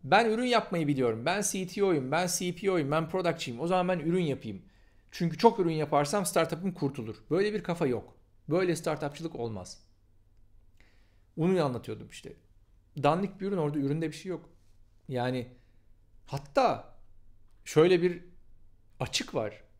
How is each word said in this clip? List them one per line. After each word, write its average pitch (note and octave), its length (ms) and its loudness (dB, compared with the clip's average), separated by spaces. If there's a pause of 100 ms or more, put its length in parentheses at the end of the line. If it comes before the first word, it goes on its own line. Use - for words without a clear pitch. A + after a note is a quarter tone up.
Ben G#3 260 6
ürün A3+ 140 0
yapmayı G#3 420 2
biliyorum. B2+ 400 2
Ben F#3+ 160 0
C F#3+ 240 -2
T G3+ 180 -2
O'yum. D3 260 2
Ben F3 180 0 (100)
C F3+ 160 -2
P G3 160 0
O'yum. D#3 200 0
Ben D#3+ 180 0
productçıyım. E3 520 -2
O D#3+ 60 -4
zaman F3+ 220 2
ben F3 180 -2
ürün F3 160 2
yapayım. A#2+ 400 -4 (480)
Çünkü E3 280 -2
çok A3+ 200 6
ürün E3+ 140 2
yaparsam D3+ 540 2
startup'ım E3+ 480 0
kurtulur. B2 420 -4 (140)
Böyle G3+ 240 2
bir G#3+ 80 -2
kafa E3+ 240 0
yok. A#2+ 300 -4 (320)
Böyle E3+ 280 2
startupçılık D#3+ 600 -4
olmaz. A2 460 -8 (1500)
Unu'yu E3+ 280 4
anlatıyordum A2+ 440 -4
işte. - 240 -18 (680)
Dandik F3+ 380 2
bir F#3 60 -4
ürün, G3+ 100 -2
orada D3+ 220 0
üründe D3 300 0
bir D#3 80 -8
şey - 140 -10
yok. - 200 -10 (580)
Yani B2+ 400 -2 (760)
hatta - 680 0 (680)
şöyle E3+ 380 6
bir F3 220 0 (760)
açık - 340 -4
var. A2 300 -4 (160)